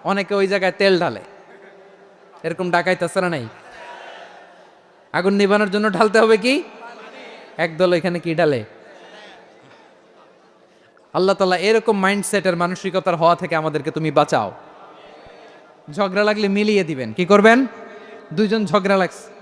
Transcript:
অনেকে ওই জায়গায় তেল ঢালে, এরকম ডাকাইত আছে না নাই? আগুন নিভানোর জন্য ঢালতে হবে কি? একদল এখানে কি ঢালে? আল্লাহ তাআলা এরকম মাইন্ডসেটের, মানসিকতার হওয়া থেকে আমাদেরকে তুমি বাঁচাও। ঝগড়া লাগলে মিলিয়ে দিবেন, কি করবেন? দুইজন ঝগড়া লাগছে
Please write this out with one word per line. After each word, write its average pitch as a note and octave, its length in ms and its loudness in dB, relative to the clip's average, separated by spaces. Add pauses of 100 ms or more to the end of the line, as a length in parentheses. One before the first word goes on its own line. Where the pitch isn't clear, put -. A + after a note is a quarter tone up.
অনেকে G3 300 -2
ওই G3 120 2
জায়গায় F#3 320 -2
তেল G3 220 4
ঢালে, B2 200 -4 (1200)
এরকম E3+ 280 -6
ডাকাইত F3+ 320 0
আছে F3 180 -2
না F3+ 80 -2
নাই? C3+ 200 -6 (1600)
আগুন F#3 220 0
নিভানোর G3+ 360 4
জন্য G#3 220 0
ঢালতে G#3+ 280 4
হবে A3 160 6
কি? B3+ 260 0 (960)
একদল E3+ 360 0
এখানে F3 260 -2
কি E3 160 -6
ঢালে? D3+ 300 0 (2500)
আল্লাহ F#3+ 200 2
তাআলা F#3 240 0
এরকম G#3+ 400 2
মাইন্ডসেটের, F#3+ 580 0
মানসিকতার F3+ 600 -2
হওয়া E3+ 180 4
থেকে E3+ 220 -4
আমাদেরকে D#3 340 -4
তুমি D#3 200 -4
বাঁচাও। C3+ 420 0 (1400)
ঝগড়া G3 340 0
লাগলে G#3 240 0
মিলিয়ে G3+ 360 2
দিবেন, C3 280 -6
কি F3+ 120 -2
করবেন? G#3+ 420 6 (680)
দুইজন G#3 340 0
ঝগড়া G3 300 2
লাগছে - 340 -4 (120)